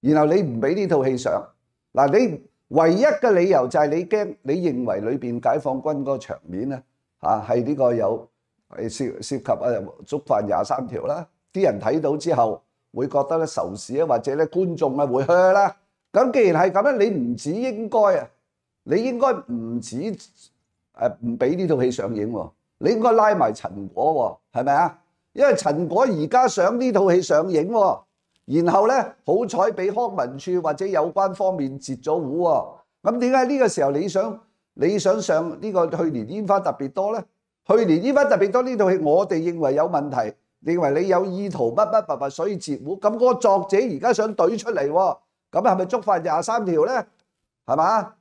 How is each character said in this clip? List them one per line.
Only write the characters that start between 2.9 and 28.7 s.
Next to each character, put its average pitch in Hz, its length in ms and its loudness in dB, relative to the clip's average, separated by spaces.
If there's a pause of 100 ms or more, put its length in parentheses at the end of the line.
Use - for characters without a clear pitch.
一 208 100 2
嘅 294 280 2
理 185 180 2
由 135 180 2
就 156 120 -2
係 151 80 4
你 165 180 -2
驚， 208 380 -2
你 135 100 -2
認 151 320 -2
為 101 160 -4
裏 120 160 -4
邊 120 260 -6
解 123 140 2
放 135 240 -4
軍 151 200 -4
嗰 - 20 -6
個 135 160 -2
場 - 240 -12
面 92 260 -8
呢， 131 100 -8 (420)
啊， 104 260 0
係 117 160 0
呢 143 120 -2
個 127 180 2
有， 110 360 -2 (400)
係 - 200 -10
涉-， 131 160 -6 (160)
涉 135 160 -6
及 120 140 -4
啊 104 60 2 (480)
觸 - 200 -6
犯 107 200 0
廿 98 180 0
三 127 240 -4
條 - 180 -8
啦， 156 220 -6 (260)
啲 190 100 0
人 117 160 2
睇 113 220 0
到 143 160 0
之 165 160 -2
後 113 280 0 (320)
會 127 140 -4
覺 139 160 0
得 165 140 -2
呢 160 80 0
仇 90 300 -6
視 117 220 -8
啊， 160 100 2
或 127 120 2
者 135 160 -4
呢 156 120 0
觀 175 280 -2
眾 135 220 -2
啊 147 80 0
會 127 180 0
嘘 - 80 0
啦。 185 440 4 (360)
噉 247 200 2
既 233 180 4
然 165 140 4
係 190 80 2
噉 196 120 2
呢， 247 200 2
你 226 80 2
唔 123 240 -4
止 139 160 -8
應 226 380 -6
該 233 100 0 (200)
啊， 123 80 -10 (560)
你 185 200 0
應 247 160 -4
該 262 140 2
唔 117 480 -6
止， 156 340 -8 (800)
呃， - 160 -2 (120)
唔 117 160 -4
畀 131 200 0
呢 185 100 -2
套 147 140 0
戲 123 100 2
上 113 240 -6
映 107 160 -4
喎， 90 200 -8 (280)
你 165 120 0
應 226 100 0
該 233 100 4
拉 214 240 4
埋 120 180 0
陳 101 360 -12
果 127 500 -2 (140)
喎， 120 60 -2
係 127 40 -2
咪 139 100 2
啊？ 165 260 0 (340)
因 254 120 2
為 269 100 6
陳 151 320 -2
果 180 160 2
而 160 240 0
家 254 200 4
上 208 320 0
呢 254 120 0
套 190 200 4
戲 180 100 4
上 165 300 2
映 160 180 0
喎， 208 320 2 (440)
然 165 280 2